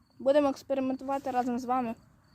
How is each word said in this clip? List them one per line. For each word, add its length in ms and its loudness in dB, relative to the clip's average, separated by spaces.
будемо 300 4
експериментувати 840 -4
разом 280 0
з 60 -6
вами. 300 -2